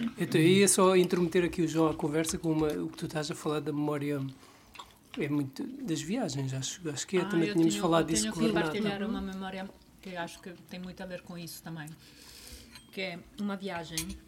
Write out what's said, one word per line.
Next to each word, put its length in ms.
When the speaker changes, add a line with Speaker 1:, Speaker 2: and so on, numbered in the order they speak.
Speaker 1:
Então, 200
eu 80
ia 200
só 280
intrometer 500
aqui 180
o 40
João 220
à 60
conversa 420
com 140
uma, 160
o 220
que 80
tu 100
estás 240
a 40
falar 240
da 140
memória 480
é 100
muito 360
das 160
viagens, 540
acho, 380
acho 160
que 100
é, 40
Speaker 2:
Ah, 40
Speaker 1:
também 240
Speaker 2:
eu 60
Speaker 1:
tínhamos 180
Speaker 2:
tenho, 80
Speaker 1:
falado 260
Speaker 2:
eu 60
Speaker 1:
disso 100
Speaker 2:
tenho 120
Speaker 1:
com 40
o 40
Speaker 2:
que 60
Speaker 1:
Renato. 220
Speaker 2:
partilhar 380
uma 120
memória 460
que 160
acho 260
que 100
tem 100
muito 220
a 60
ver 160
com 120
isso 280
também, 240
que 100
é 180
uma 160
viagem, 400